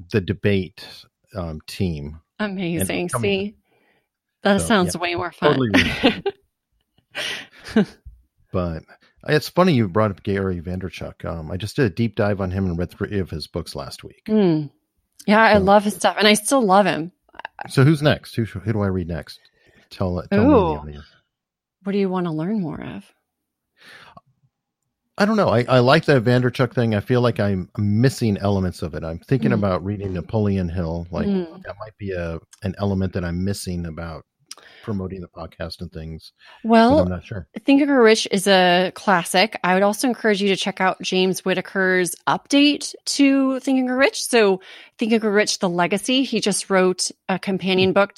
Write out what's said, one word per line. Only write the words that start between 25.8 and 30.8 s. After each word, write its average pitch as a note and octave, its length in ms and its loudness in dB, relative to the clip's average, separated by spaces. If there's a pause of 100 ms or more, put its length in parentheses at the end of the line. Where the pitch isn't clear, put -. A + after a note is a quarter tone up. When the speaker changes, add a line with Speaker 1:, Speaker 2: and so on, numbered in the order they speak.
Speaker 1:
the C#3 140 4
Vanderchuk B2 540 2
thing. A2+ 200 0
I G2+ 60 0
feel A#2+ 220 0
like A#2 180 0
I'm G2 380 -2
missing G#2+ 600 2
elements F#2+ 440 0
of D#2+ 140 -8
it. D#2+ 100 -8
I'm E2 140 -8
thinking - 320 0
Speaker 2:
Mm. A#2 40 2
Speaker 1:
about F#2+ 300 0
reading G2 280 -6
Napoleon G2 540 0
Hill. E2+ 420 -4